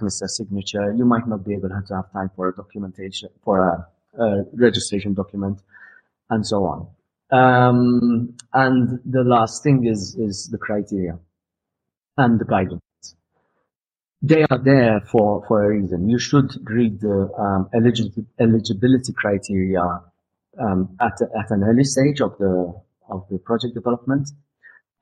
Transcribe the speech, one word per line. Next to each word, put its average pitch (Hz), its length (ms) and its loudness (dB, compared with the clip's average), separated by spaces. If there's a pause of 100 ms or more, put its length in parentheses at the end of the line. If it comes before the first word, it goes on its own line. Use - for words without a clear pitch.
miss 101 200 -6
a 98 60 -6
signature. 101 680 -6
You 123 80 0
might 117 240 2
not 104 160 -6
be 101 100 -6
able 98 160 -6
to 95 60 -8
have 98 380 -8
time 95 220 -6
for 92 120 -4
a 92 80 -4
documentation, 98 720 -14 (140)
for 101 240 2
a, - 560 -6
a 101 300 0
registration 104 600 0
document, 98 480 -6 (680)
and 110 160 -2
so 101 180 -2
on. 76 240 -4 (440)
Um, 123 1080 4 (160)
and 127 500 2
the 127 200 0
last 120 400 2
thing 135 220 4
is, 104 300 -2
is 101 340 -6
the 107 100 -8
criteria 98 580 -4 (1000)
and 117 220 4
the - 60 -4
guidelines. 92 360 0 (1400)
They 156 220 6
are 131 200 2
there 123 380 6 (100)
for, 104 360 2
for 107 180 4
a 104 40 4
reason. 92 380 -2
You 120 120 2
should 135 320 2 (180)
read 107 320 0
the, 98 360 0
um, 98 380 -2
eligi-, 113 500 0 (140)
eligibility 113 760 2
criteria, 95 880 -2 (580)
um, 92 420 -2
at, 117 200 -2
at 113 300 -4
an 98 120 0
early 117 200 4
stage 139 380 0
of 107 160 -4
the, 90 360 -2 (360)
of 95 200 -12
the 98 80 -6
project 117 380 -4
development, 123 540 -4 (720)